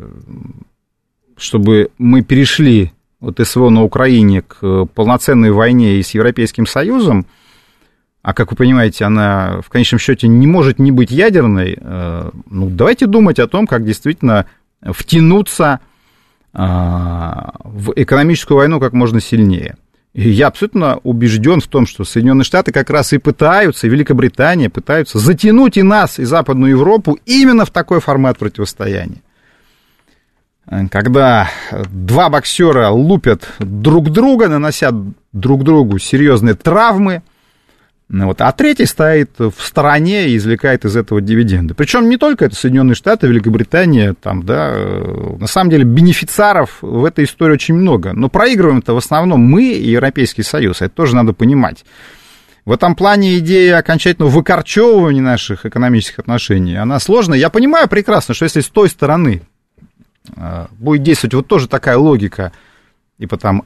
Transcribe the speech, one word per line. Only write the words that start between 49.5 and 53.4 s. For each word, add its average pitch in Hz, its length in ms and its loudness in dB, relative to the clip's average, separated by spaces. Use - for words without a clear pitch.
и 113 180 -2
Европейский 127 500 -2
Союз, 104 400 -2
это 92 80 -4
тоже 135 260 -2
надо 113 180 2
понимать. 123 520 0
В 104 60 -2
этом 170 240 0
плане 196 420 2
идея 180 400 2